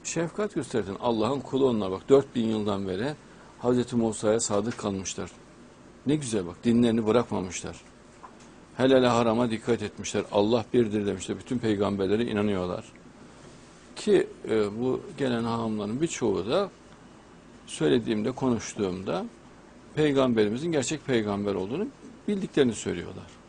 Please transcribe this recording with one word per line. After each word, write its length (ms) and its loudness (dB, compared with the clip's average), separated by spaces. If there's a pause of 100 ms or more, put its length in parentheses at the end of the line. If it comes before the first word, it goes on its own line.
Şefkat 500 -4
gösterdin. 480 -4
Allah'ın 380 0
kulu 300 2
onlar. 220 -2
Bak 180 -8
dört 260 4
bin 120 0
yıldan 400 -2
beri 260 -4 (460)
Hazreti 360 0
Musa'ya 440 2
sadık 380 -2
kalmışlar. 540 -6 (760)
Ne 100 2
güzel 320 -4
bak, 160 -10
dinlerini 440 4
bırakmamışlar. 720 -2 (960)
Helale 300 6
harama 440 2
dikkat 320 -2
etmişler. 480 -4
Allah 420 2
birdir 320 2
demişler. 340 -4
Bütün 180 -4
peygamberlere 680 0
inanıyorlar. 600 -2 (1080)
Ki, 320 4 (220)
e, 300 0
bu 220 -2 (160)
gelen 260 -2
hahamların 580 -2
birçoğu 480 2
da 200 2 (1000)
söylediğimde, 640 0
konuştuğumda 920 -2 (680)
peygamberimizin 760 2
gerçek 340 -2
peygamber 500 0
olduğunu 320 -4 (400)
bildiklerini 460 2
söylüyorlar. 540 -8 (220)